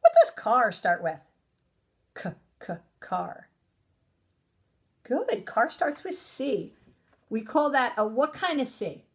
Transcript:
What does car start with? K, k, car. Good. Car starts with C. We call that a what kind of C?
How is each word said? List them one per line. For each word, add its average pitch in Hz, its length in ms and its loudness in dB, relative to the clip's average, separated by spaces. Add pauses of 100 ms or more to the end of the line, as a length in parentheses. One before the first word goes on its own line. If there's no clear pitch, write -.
What 659 120 8 (100)
does 554 80 8
car 226 420 2
start 175 300 0
with? 160 160 -4 (960)
K, - 180 -10 (320)
k, 185 100 -10 (260)
car. - 480 -6 (1600)
Good. 285 420 -2
Car 240 240 0
starts 294 340 -4
with 370 140 -8
C. 254 560 -6 (540)
We 220 120 -4
call 294 300 0
that 262 260 2
a 214 100 2
what 254 260 0
kind 330 280 -2
of 254 80 -2
C? - 360 -8 (100)